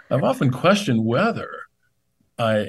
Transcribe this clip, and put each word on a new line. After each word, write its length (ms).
I've 140
often 260
questioned 540
whether 460
I, 180